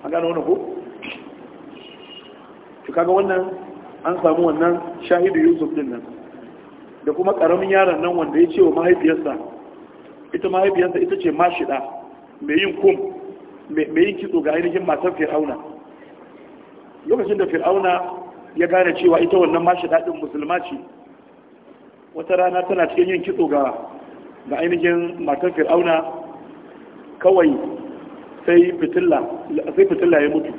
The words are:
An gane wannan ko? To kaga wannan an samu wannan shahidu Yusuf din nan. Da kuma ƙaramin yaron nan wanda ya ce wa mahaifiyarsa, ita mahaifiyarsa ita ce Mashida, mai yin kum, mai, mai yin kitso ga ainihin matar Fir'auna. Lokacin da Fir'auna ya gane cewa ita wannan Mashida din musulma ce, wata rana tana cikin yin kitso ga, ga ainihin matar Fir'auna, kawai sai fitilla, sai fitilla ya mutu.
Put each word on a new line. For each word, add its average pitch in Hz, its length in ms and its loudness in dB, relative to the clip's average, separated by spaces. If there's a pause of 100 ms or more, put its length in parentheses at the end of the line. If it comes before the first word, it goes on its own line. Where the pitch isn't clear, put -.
An 156 80 -10
gane 170 160 -2
wannan 165 180 -4
ko? 180 300 -2 (2000)
To 139 60 -12
kaga 170 200 0
wannan 190 320 0 (640)
an 175 180 -2
samu 165 280 2
wannan 170 280 2 (280)
shahidu 175 320 2
Yusuf 160 360 4
din 139 160 -4
nan. 117 100 -10 (1040)
Da 151 80 -2
kuma 185 200 0
ƙaramin 185 360 2
yaron 185 320 4
nan 175 140 -2
wanda 156 240 0
ya 170 120 6
ce 202 100 2
wa 165 100 6 (120)
mahaifiyarsa, 160 540 2 (960)
ita 180 160 -4
mahaifiyarsa 185 500 2
ita - 220 0
ce 165 100 0
Mashida, 160 480 0 (600)
mai 147 160 -2
yin 190 240 0
kum, - 320 2 (560)
mai, 151 240 -2
mai 160 120 4
yin 196 120 -6
kitso 170 240 -2
ga 147 120 -2
ainihin 170 320 -2
matar 160 300 -2
Fir'auna. 143 400 -2 (1500)
Lokacin 202 300 0
da 190 80 2
Fir'auna 180 560 0 (540)
ya 170 120 0
gane 180 320 2
cewa 165 220 6
ita 170 160 2
wannan 165 260 4
Mashida 175 420 2
din 160 160 -6
musulma 151 460 -4
ce, 277 80 -10 (1400)
wata 165 200 -2
rana 180 280 2
tana 180 260 0
cikin 180 200 2
yin 180 140 -2
kitso 170 240 0
ga, 139 260 0 (760)
ga 143 80 -4
ainihin 170 640 0
matar 151 320 -2
Fir'auna, 165 480 2 (1160)
kawai 180 340 6 (920)
sai 175 340 6
fitilla, 165 440 2 (520)
sai 196 100 6
fitilla 170 360 2
ya 143 80 2
mutu. 151 300 -2